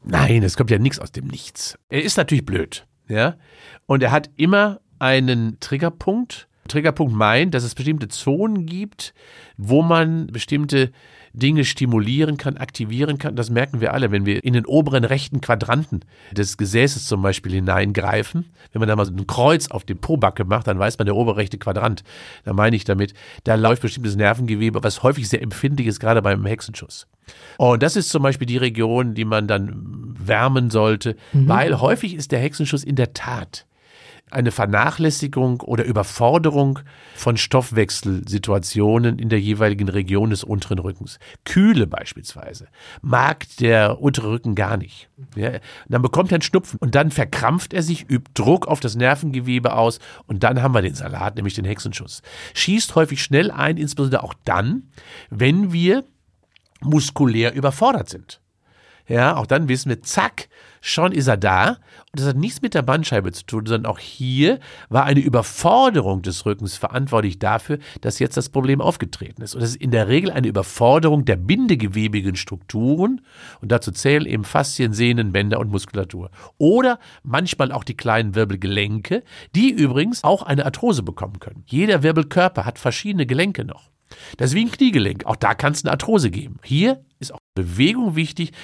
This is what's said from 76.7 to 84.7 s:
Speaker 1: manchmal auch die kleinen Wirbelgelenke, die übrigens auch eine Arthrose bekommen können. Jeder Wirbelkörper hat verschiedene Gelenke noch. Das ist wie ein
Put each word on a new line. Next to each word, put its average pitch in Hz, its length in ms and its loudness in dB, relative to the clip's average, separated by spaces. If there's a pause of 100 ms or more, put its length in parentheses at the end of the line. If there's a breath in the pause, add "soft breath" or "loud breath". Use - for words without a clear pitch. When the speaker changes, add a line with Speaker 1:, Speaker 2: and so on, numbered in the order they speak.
Speaker 1:
manchmal 139 480 -2
auch 131 100 -6
die - 140 -10
kleinen 110 400 0
Wirbelgelenke, 104 880 -2 (320 loud breath)
die 247 160 4
übrigens 156 500 0
auch 180 220 2
eine 139 220 0
Arthrose 147 360 0
bekommen 98 380 -10
können. - 260 -18
Jeder 170 380 2
Wirbelkörper 160 600 2
hat 120 140 -6
verschiedene 165 480 -2
Gelenke 170 380 -2
noch. - 260 -14 (460 loud breath)
Das 127 140 0
ist 139 60 0
wie 214 80 2
ein 233 60 -2